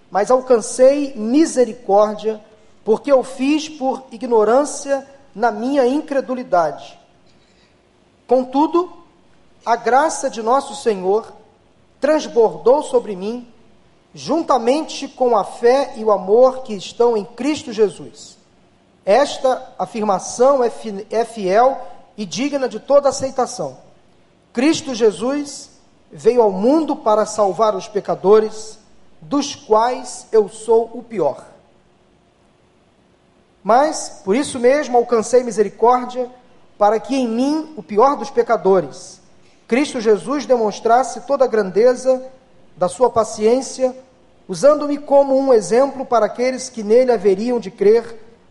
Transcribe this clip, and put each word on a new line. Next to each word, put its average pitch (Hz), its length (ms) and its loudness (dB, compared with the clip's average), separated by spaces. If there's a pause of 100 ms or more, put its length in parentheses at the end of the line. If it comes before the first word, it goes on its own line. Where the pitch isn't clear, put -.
(120)
mas 196 180 0
alcancei 262 840 2
misericórdia, 214 1300 0 (420)
porque 220 260 0
eu 262 140 4
fiz 285 460 -2
por 262 420 -6
ignorância 254 960 0 (260)
na 226 160 0
minha 247 380 0
incredulidade. 254 1120 -4 (1300)
Contudo, 285 640 0 (720)
a 233 120 2
graça 269 520 0
de 208 120 -8
nosso 240 340 -2
Senhor 196 560 -2 (680)
transbordou 240 840 2
sobre 214 320 -2
mim, 226 320 -10 (680)
juntamente 262 920 -2
com 247 280 0
a 190 80 0
fé 254 520 0
e 220 80 -10
o 220 80 2
amor 214 500 2
que 214 140 -10
estão 233 420 0
em 196 80 -4
Cristo 262 480 -6
Jesus. 185 640 -4 (680)
Esta 254 720 0
afirmação 226 880 0
é 226 60 0
fi-, 214 400 -10
é 226 160 -2
fiel 220 560 0 (340)
e 208 80 -10
digna 247 460 -4
de 208 100 -10
toda 277 300 2
aceitação. 240 680 -6 (800)
Cristo 269 400 -2
Jesus 233 800 -2 (400)
veio 226 320 2
ao 202 80 2
mundo 269 440 0
para 214 300 0
salvar 208 500 0
os 185 120 -10
pecadores, 202 880 0 (420)
dos 262 360 -4
quais 240 760 -2
eu 214 160 4
sou 226 460 0
o 247 80 -12
pior. 156 420 -4 (2250)
Mas, 269 600 0
por 190 120 0
isso 277 240 -4
mesmo, 247 360 2
alcancei 240 480 2
misericórdia, 240 840 -2 (480)
para 208 220 2
que 254 160 -4
em 254 120 0
mim, 277 480 -2
o 208 60 -12
pior 247 340 2
dos - 140 -10
pecadores, 190 920 0 (480)
Cristo 277 320 -2
Jesus 214 460 0
demonstrasse 226 760 0
toda 262 240 0
a - 20 0
grandeza 240 760 0 (520)
da - 120 -2
sua 254 200 0
paciência, 233 880 -2 (520)
usando-me 285 500 2
como 277 400 2
um 269 160 2
exemplo 240 520 0
para 220 200 2
aqueles 247 440 -4
que 220 120 -12
nele 240 300 4
haveriam 214 480 0
de 190 100 -8
crer 220 500 0 (320)